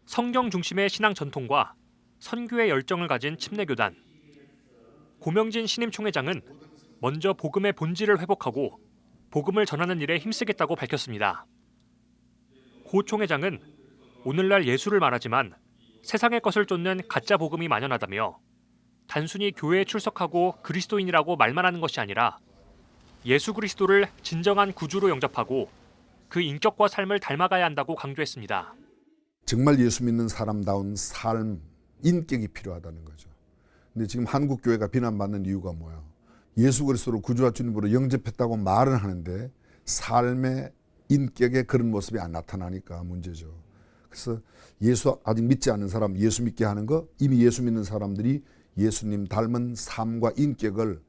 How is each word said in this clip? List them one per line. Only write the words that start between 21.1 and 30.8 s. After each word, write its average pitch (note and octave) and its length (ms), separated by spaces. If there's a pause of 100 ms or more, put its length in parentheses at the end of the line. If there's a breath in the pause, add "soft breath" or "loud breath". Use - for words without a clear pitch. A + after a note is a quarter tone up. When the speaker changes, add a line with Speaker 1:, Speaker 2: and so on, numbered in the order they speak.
Speaker 1:
말만 C#3+ 300
하는 F3 160
것이 D3+ 180
아니라 G#2 380 (880)
예수 C#3+ 280
그리스도를 G3 540 (140)
진정한 G3 500
구주로 F#3+ 380
영접하고 B2+ 600 (600)
그 F3 120
인격과 F3 460
삶을 G3 320
닮아가야 F3+ 460
한다고 D3 300
강조했습니다. B2+ 800 (680)
Speaker 2:
정말 C3+ 340
예수 A#2+ 240
믿는 A#2 240
사람다운 G2+ 680